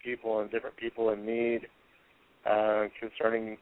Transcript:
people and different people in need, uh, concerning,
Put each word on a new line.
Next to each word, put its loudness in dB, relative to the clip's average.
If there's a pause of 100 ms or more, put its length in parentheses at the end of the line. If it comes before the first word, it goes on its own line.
people -2
and -2
different -6
people 0
in -2
need, 0 (760)
uh, 4 (100)
concerning, -2